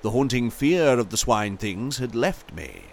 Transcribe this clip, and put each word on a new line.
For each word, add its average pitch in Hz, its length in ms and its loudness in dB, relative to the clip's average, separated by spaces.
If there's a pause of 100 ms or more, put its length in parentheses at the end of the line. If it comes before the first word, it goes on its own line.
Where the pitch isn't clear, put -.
The 113 80 0
haunting 123 400 2
fear 143 480 4
of 104 100 0
the 110 80 -4
swine 107 400 0
things 110 400 -4
had 123 160 -4
left 131 400 -2
me 62 400 -14